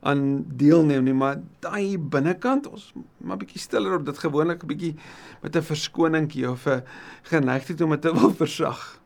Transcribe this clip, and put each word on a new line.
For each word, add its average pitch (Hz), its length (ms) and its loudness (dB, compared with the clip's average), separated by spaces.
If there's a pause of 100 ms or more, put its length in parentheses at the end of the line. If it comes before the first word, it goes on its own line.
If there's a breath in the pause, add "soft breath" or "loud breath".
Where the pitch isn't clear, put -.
aan 139 460 0
deelneem 147 580 6
nie, 131 120 4
maar 139 240 0 (240)
daai 196 340 -2
binnekant, 180 720 0
ons - 220 -20 (260)
maar 190 220 -8
bietjie 190 200 -14
stiller 190 360 -2
op 151 80 -2
dit, 139 140 -8
gewoonlik 165 480 0
bietjie 156 300 -4 (460 loud breath)
met 156 140 -4
'n 165 60 2
verskoningkie 156 880 0
of 127 160 -6
'n 131 160 0 (400 loud breath)
geneigtheid 143 580 0
om 165 100 2
dit 151 120 0
te 165 120 2
wil 226 160 6
versag. - 760 -4